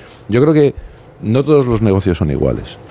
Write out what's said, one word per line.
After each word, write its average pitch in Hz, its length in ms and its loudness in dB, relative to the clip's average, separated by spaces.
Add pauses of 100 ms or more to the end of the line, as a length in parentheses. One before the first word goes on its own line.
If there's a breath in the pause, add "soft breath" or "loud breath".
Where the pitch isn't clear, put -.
(300 loud breath)
Yo 113 120 2
creo 156 120 2
que 147 200 2 (480 loud breath)
no 117 220 0
todos 143 220 2
los 117 160 -2
negocios 95 360 2
son 76 140 -2
iguales. 65 460 -4 (140)